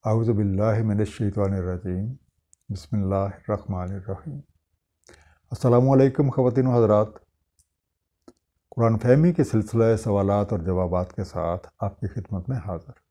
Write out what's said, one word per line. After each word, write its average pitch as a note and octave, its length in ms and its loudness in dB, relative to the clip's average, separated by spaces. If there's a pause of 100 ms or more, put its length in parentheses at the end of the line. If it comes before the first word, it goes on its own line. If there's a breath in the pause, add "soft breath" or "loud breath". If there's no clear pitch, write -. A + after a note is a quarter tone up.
औज़ु A2+ 280 2
बिल्लाहि G#2 480 0
मिनश G#2 260 0
शैतानिर G2 560 -2
रजीम। F#2 440 -6 (600)
बिस्मिल्लाहिर G2 840 -4
रहमानिर F#2+ 580 -8
रहीम। C#3+ 320 -12 (1080 soft breath)
अस्सलामु B2+ 400 4
अलैकुम C3+ 380 4
ख़वातीन B2+ 360 0
व C3 40 2
हज़रात। G#2+ 440 4 (1600)
कुरान A2+ 260 0
फहमी C#3 360 4
के D#3+ 120 2
सिलसिला A2+ 520 2
सवालात G2+ 560 0
और E2+ 120 -4
जवाबात F2+ 480 -2
के G2+ 120 -8
साथ E2+ 340 -6 (240)
आपकी G2+ 260 -8
खिदमत F#2+ 400 -8
में C3 80 -6
हाज़िर। F2+ 380 -10 (160)